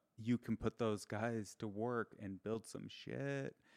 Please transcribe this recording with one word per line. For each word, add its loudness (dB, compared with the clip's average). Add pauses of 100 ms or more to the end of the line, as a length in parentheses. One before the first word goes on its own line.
(180)
you 4
can 0
put 0
those 2
guys 0
to -4
work 0
and -6
build -2
some -8
shit. -2 (200)